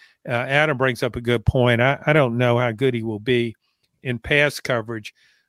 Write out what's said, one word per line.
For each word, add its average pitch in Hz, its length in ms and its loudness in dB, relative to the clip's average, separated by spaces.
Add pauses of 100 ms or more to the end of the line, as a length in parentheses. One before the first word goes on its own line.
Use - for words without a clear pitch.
(300)
uh, 123 160 -2
Adam 147 320 2
brings 127 240 0
up 120 140 -2
a 123 60 -10
good 120 240 0
point. 120 360 4
I, 135 240 2
I 151 80 2
don't 127 240 2
know 120 220 2
how 123 120 0
good 123 220 0
he 117 80 -4
will 110 180 -6
be 120 360 0 (480)
in 123 160 -6
pass 147 400 0
coverage, 113 540 -6 (360)